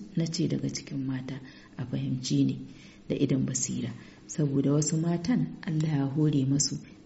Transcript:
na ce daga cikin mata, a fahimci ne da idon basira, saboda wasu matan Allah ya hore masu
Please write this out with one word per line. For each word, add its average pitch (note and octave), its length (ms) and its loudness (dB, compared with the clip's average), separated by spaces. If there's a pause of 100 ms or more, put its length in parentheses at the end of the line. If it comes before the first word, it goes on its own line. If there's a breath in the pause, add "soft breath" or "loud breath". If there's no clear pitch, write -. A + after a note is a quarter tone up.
(160)
na E3 80 2
ce D#3 240 0
daga C#3 240 -2
cikin C#3 340 -6
mata, C3 320 -4 (380 loud breath)
a C3+ 80 -4
fahimci C3+ 640 0
ne C3 100 0 (520 loud breath)
da - 60 0
idon C#3 300 2
basira, - 480 -2 (340 loud breath)
saboda C#3 460 2
wasu D3+ 240 2
matan E3+ 680 0
Allah D#3+ 300 0
ya C#3 140 2
hore C#3+ 400 4
masu C#3 320 2 (280 loud breath)